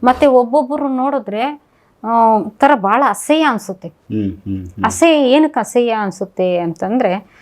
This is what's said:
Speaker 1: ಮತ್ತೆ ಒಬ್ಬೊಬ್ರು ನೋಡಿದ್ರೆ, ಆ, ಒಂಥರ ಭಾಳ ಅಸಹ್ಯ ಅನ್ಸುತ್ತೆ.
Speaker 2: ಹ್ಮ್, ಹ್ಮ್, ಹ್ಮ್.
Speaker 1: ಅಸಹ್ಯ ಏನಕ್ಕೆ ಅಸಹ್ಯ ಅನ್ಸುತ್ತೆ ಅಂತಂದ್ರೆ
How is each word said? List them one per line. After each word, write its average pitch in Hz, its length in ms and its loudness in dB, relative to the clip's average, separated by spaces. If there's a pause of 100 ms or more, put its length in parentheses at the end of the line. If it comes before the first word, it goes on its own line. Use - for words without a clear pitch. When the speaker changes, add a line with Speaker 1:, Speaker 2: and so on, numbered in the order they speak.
Speaker 1:
ಮತ್ತೆ 254 220 4
ಒಬ್ಬೊಬ್ರು 262 640 2
ನೋಡಿದ್ರೆ, 262 720 -4 (420)
ಆ, 226 320 2
ಒಂಥರ 214 400 0
ಭಾಳ 214 320 0
ಅಸಹ್ಯ 294 360 0
ಅನ್ಸುತ್ತೆ. 214 440 -4
Speaker 2:
ಹ್ಮ್, 107 440 -6
ಹ್ಮ್, 95 340 -8
ಹ್ಮ್. - 200 -6
Speaker 1:
ಅಸಹ್ಯ 320 300 2
ಏನಕ್ಕೆ 294 440 2
ಅಸಹ್ಯ 240 320 -2
ಅನ್ಸುತ್ತೆ 190 680 -4
ಅಂತಂದ್ರೆ 180 680 -4 (140)